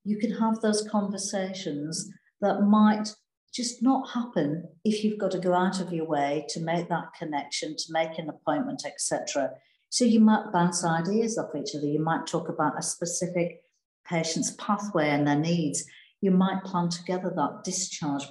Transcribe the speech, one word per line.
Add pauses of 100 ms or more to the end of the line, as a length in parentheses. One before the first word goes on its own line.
you
can
have
those
conversations (300)
that
might (400)
just
not
happen (160)
if
you've
got
to
go
out
of
your
way
to
make
that
connection,
to
make
an
appointment,
et
cetera. (380)
So
you
might
bounce
ideas
off
each
other.
You
might
talk
about
a
specific (480)
patient's
pathway
and
their
needs. (340)
You
might
plan
together
that
discharge